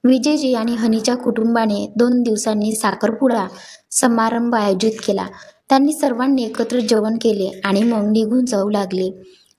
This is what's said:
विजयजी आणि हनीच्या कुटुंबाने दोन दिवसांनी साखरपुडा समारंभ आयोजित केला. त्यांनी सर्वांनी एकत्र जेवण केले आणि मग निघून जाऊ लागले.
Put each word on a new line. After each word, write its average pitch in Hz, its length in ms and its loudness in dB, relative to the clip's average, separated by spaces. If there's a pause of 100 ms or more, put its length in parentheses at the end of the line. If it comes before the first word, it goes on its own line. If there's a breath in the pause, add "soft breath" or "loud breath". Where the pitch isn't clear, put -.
विजयजी 262 500 2
आणि 226 180 -2
हनीच्या 226 440 0
कुटुंबाने 226 800 0
दोन 247 280 2
दिवसांनी 214 520 0
साखरपुडा 214 720 0 (440 loud breath)
समारंभ 233 640 0
आयोजित 208 360 2 (160)
केला. 196 180 -2 (440 loud breath)
त्यांनी 277 240 4
सर्वांनी 262 500 0
एकत्र 233 360 -2
जेवण 220 420 0
केले 202 440 -2
आणि 196 180 2
मग 214 280 0
निघून 226 340 0
जाऊ 208 240 -2
लागले. 190 420 -4 (480 loud breath)